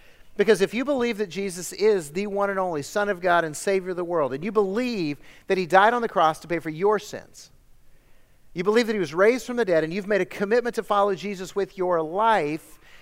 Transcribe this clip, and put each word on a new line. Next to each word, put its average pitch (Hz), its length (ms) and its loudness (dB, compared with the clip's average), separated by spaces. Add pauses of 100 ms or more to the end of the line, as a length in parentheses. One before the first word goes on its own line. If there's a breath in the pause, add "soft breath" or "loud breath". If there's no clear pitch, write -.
(360 soft breath)
Because 202 240 4
if 190 140 0
you 247 100 -2
believe 240 340 0
that 208 100 -4
Jesus 180 440 -8
is 190 380 2
the 190 160 -4
one 202 240 -2
and 196 80 -4
only 175 240 -2
Son 208 260 -2
of 185 120 -4
God 175 240 2
and 151 120 -6
Savior 190 340 -2
of 175 60 -6
the 175 80 -4
world, 156 300 0
and 147 100 -8
you 220 80 -6
believe 202 680 -2 (280 loud breath)
that 196 100 0
he 185 80 0
died 196 300 6
on 240 80 -2
the 226 60 -2
cross 160 320 2
to 165 80 -14
pay 170 100 -2
for 156 100 -8
your 190 300 0
sins, - 520 -16 (1000)
you 175 100 -4
believe 214 240 4
that 226 60 0
he 214 60 -2
was 156 160 -4
raised 220 320 4
from 247 100 -8
the 233 80 0
dead, 165 180 4
and 160 100 -4
you've 190 140 -6
made 202 140 0
a 180 60 -2
commitment 226 500 -2
to 220 60 -2
follow 202 320 2
Jesus 185 400 -8
with 196 240 -4
your 180 240 0
life, 165 760 -2 (240 soft breath)